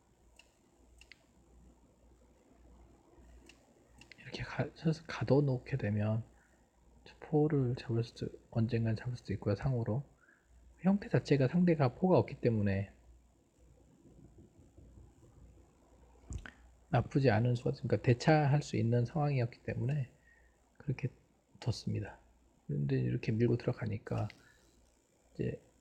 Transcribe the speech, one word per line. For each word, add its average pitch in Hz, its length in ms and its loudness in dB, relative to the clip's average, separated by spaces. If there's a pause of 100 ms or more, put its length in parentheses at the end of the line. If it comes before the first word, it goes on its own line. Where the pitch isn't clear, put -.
(4000)
이렇게 - 240 -12
가-, - 320 -6
서서 - 320 -2
가둬놓게 131 720 0
되면 107 460 0 (960)
포를 147 560 0
잡을 117 280 -2
수도, - 240 -8 (240)
언젠간 113 440 0
잡을 123 200 -8
수도 - 180 -8
있고요. 104 220 0
상으로 123 480 -2 (760)
형태 196 280 0
자체가 135 400 2
상대가 160 460 4
포가 175 240 4
없기 - 240 0
때문에 101 500 2 (4000)
나쁘지 131 420 2
않은 120 240 2
수가, 135 160 -2
그러니까 117 260 -2
대차할 147 640 4
수 - 140 -10
있는 117 300 2
상황이었기 139 580 -2
때문에 120 480 -4 (680)
그렇게 - 300 -6 (520)
뒀습니다. 107 600 -4 (480)
그런데 139 320 -2
이렇게 123 320 -2
밀고 117 260 2
들어가니까 107 680 -4 (1080)
이제 - 260 -4 (220)